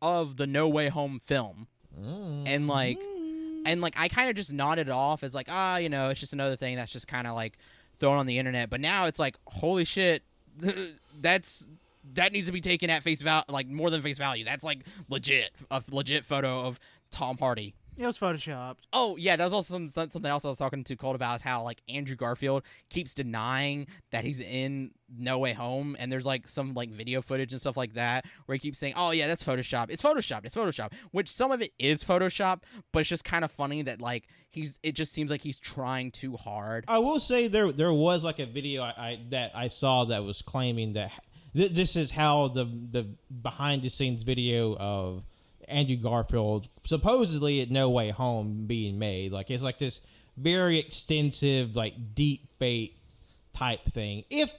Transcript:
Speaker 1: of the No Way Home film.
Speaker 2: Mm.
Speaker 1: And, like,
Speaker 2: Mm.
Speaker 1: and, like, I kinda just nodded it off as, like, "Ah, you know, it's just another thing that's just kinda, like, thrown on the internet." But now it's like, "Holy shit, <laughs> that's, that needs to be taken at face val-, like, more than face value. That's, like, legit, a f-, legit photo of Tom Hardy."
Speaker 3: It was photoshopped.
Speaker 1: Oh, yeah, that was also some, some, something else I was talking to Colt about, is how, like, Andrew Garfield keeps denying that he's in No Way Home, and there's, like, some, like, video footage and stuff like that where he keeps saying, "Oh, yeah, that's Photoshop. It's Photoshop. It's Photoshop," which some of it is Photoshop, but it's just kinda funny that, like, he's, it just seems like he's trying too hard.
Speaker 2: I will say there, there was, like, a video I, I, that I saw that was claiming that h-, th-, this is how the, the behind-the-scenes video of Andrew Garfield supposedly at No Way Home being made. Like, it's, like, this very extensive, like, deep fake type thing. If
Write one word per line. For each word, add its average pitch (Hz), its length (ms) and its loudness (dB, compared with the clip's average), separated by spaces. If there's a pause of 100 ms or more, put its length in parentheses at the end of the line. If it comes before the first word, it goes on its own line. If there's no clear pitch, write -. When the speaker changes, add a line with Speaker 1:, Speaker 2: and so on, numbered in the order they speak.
Speaker 1:
of 160 360 2
the 139 80 0
No 143 240 4
Way 151 200 4
Home 139 300 -2
film. 113 480 -2 (320)
Speaker 2:
Mm. 147 480 -6
Speaker 1:
And, 147 200 2
like, 139 320 2
Speaker 2:
Mm. 320 680 -6
Speaker 1:
and, 170 160 2
like, 170 180 -2
I 165 100 2
kinda 247 240 2
just 180 200 -6
nodded 147 340 0
it 135 40 -2
off 143 320 0
as, 131 100 -8
like, 131 160 -6
"Ah, 185 280 0
you 170 120 0
know, 135 200 0
it's 135 100 -2
just - 140 -8
another 139 220 0
thing 127 200 -4
that's 120 160 -6
just - 160 -10
kinda, 120 260 -4
like, 113 240 -4 (420)
thrown 143 180 6
on 139 100 2
the 123 100 2
internet." 127 320 0
But 120 120 -4
now 185 240 2
it's 160 140 0
like, 143 180 0 (100)
"Holy 170 380 0
shit, 180 360 4 (380)
<laughs> 170 640 -6
that's, 175 480 2 (440)
that 180 200 2
needs 196 140 -2
to 185 60 -2
be 180 80 -2
taken 175 280 2
at 156 140 4
face 156 180 0
val-, 156 280 4
like, 139 180 -4
more 151 220 0
than 160 120 2
face 143 160 -4
value. 135 280 -2
That's, 135 180 -4
like, 147 160 -2 (300)
legit, 131 420 2 (200)
a 135 40 0
f-, 131 160 -4
legit 139 340 0
photo 131 400 0
of 123 140 -6 (320)
Tom 131 260 -4
Hardy." 113 360 -2 (240)
Speaker 3:
It 240 80 -4
was 240 140 -4
photoshopped. 143 600 -4 (120)
Speaker 1:
Oh, 220 240 2
yeah, 170 220 4
that 165 80 2
was 180 80 2
also 185 220 0
some, 170 120 -4
some, 160 240 -4
something 147 180 -4
else 143 140 0
I 143 60 -2
was 131 80 -4
talking 135 260 -2
to 123 140 -8
Colt 135 180 -2
about, 120 220 -2
is - 60 -10
how, 123 200 -2
like, 120 240 -8
Andrew 135 300 -6
Garfield 131 460 0 (260)
keeps 151 240 -4
denying 135 760 -2 (240)
that 113 140 -2
he's 127 160 -4
in 131 500 -4 (260)
No 123 200 0
Way 127 160 2
Home, 131 440 -4
and 123 140 -6
there's, 131 140 -2
like, 131 200 -2
some, 135 280 -4
like, 123 160 -4
video 117 320 -4
footage 131 320 -2
and 127 80 -8
stuff 131 160 -2
like 120 160 -2
that 120 320 0 (220)
where 135 100 -2
he - 20 -10
keeps 147 200 -8
saying, 139 180 -4
"Oh, 175 140 2
yeah, 156 160 4
that's 165 180 -2
Photoshop. 123 440 0
It's - 140 -2
Photoshop. 220 400 2
It's 113 100 -10
Photoshop," 156 380 -2 (200)
which 180 180 -2
some 262 240 2
of 240 80 0
it 202 180 -4
is 147 240 4
Photoshop, 185 600 2 (280)
but 160 80 2
it's 156 100 2
just 170 140 -2
kinda 165 240 2
funny 147 360 -4
that, 120 180 -8
like, 120 260 -4 (240)
he's, 151 320 -8
it 156 80 0
just 151 220 -4
seems 151 180 -2
like 147 120 -4
he's 143 180 -6
trying 127 500 -4
too 131 240 -8
hard. 110 540 -6
Speaker 2:
I 226 80 6
will 269 240 4
say 240 260 2
there, 202 240 4
there 160 220 4
was, 165 320 4
like, 160 140 -2
a 139 60 -4
video 135 380 -6
I, 117 60 -4
I, 117 300 -8 (100)
that 123 260 -4
I 120 140 -4
saw 127 340 4
that 110 220 0
was 101 160 -6
claiming 117 520 -2
that 104 200 -4
h-, - 80 -18 (340)
th-, 185 160 4
this 175 240 2
is 151 160 0
how 147 380 4
the, 123 160 0
the 117 380 -4 (380)
behind-the-scenes 127 840 -2
video 120 520 2
of 95 480 -2 (440)
Andrew 139 280 2
Garfield 113 720 0 (160)
supposedly 160 760 2
at 123 120 -2
No 135 180 4
Way 117 220 2
Home 107 560 -2
being 104 320 -2
made. 98 320 -2
Like, 98 180 -6
it's, 123 140 -2
like, 131 160 -4
this 131 200 -4 (380)
very 170 400 4
extensive, 139 960 2
like, 110 380 -4
deep 143 340 2 (120)
fake 120 420 0 (500)
type 123 360 -2
thing. 104 420 -2
If 294 300 2